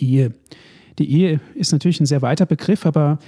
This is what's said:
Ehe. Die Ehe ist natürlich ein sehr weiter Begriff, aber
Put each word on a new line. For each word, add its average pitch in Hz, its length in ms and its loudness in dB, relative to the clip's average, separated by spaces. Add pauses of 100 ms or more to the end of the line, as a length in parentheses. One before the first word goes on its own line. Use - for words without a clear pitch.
Ehe. 131 320 0 (640)
Die 147 140 -2
Ehe 160 280 2 (140)
ist 240 160 -4
natürlich 165 300 0
ein 151 60 2
sehr 135 160 0
weiter 147 240 0
Begriff, - 400 -2
aber 151 420 0